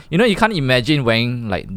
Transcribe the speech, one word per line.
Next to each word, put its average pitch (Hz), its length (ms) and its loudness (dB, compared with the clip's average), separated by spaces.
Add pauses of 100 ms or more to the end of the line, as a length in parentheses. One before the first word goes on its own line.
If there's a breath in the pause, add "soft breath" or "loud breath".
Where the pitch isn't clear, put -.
(100)
you 165 80 0
know, 233 60 4
you 214 120 2
can't 220 160 2
imagine 131 520 0
wearing, 117 440 0
like, 90 160 -2 (120)